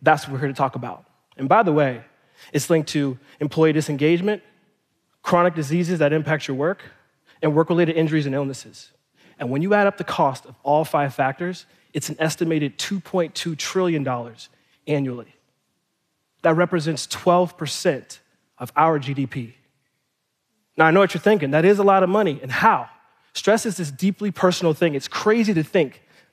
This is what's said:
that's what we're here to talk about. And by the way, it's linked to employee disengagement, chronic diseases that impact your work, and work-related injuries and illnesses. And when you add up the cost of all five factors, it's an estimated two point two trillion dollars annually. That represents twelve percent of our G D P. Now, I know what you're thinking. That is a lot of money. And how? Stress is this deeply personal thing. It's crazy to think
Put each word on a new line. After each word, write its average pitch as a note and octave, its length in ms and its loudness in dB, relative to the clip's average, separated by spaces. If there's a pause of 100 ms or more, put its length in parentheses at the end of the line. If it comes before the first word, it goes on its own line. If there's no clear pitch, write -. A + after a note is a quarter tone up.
that's D3+ 220 4
what C#3 80 -10
we're C3 60 -6
here C#3+ 100 -4
to C3+ 40 -8
talk C3+ 220 -2
about. A#2+ 280 -12 (320)
And C3+ 140 -8
by G#3+ 140 6
the E3+ 80 2
way, C3+ 320 0 (500)
it's C#3+ 160 -4
linked D#3+ 200 2
to C#3 280 -2 (220)
employee D#3 340 2
disengagement, D#3+ 680 0 (800)
chronic F3 320 2
diseases E3 420 -2
that D3+ 160 2
impact D#3 340 -2
your C3+ 80 -6
work, D#3 280 -4 (580)
and D#3 140 0
work-related E3 400 2
injuries D#3 320 0
and C3+ 80 -4
illnesses. C3+ 560 -8 (480)
And B2 100 -6
when C#3+ 140 0
you G3+ 100 2
add G3+ 140 4
up G3 100 -2
the F#3 60 -8
cost C#3 420 -2
of - 160 -20
all D3+ 240 2
five C#3+ 300 -2
factors, E3+ 500 -4 (260)
it's - 180 -6
an D3+ 100 -10
estimated D#3+ 580 -2
two G3 220 -6
point E3+ 340 -4
two E3 220 -6
trillion E3+ 480 -2
dollars A#2+ 460 -8 (360)
annually. C3 480 -4 (1080)
That E3 100 4
represents E3 540 -2
twelve F3+ 500 0
percent D3 640 -4 (400)
of B2 160 -10
our D#3 240 4
G C3+ 160 -6
D C3+ 100 -2
P. A#2 300 -12 (1200)
Now, D#3+ 80 6
I D#3+ 60 6
know F#3 80 6
what F#3 160 2
you're D#3+ 60 -4
thinking. F#3+ 280 2
That D#3+ 160 2
is G3+ 140 6
a G3+ 40 2
lot G3 200 6
of F3+ 60 0
money. F#3+ 340 0
And C3 80 -10
how? F3 380 2 (440)
Stress A3 320 0
is G3+ 100 -4
this D#3 160 -8
deeply F#3+ 400 -4
personal F3 420 0
thing. D#3 220 0
It's - 140 -6
crazy G#3+ 460 0
to D#3+ 60 2
think D3 400 -2 (320)